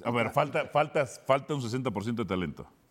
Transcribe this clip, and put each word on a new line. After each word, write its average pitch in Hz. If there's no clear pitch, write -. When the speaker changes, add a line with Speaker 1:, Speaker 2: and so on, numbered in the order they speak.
Speaker 1:
A 117
ver, 117
Speaker 2:
Ah, -
Speaker 1:
falta, 143
falta, 151
falta 139
un 143
sesenta 123
por 98
ciento 117
de 92
talento. 90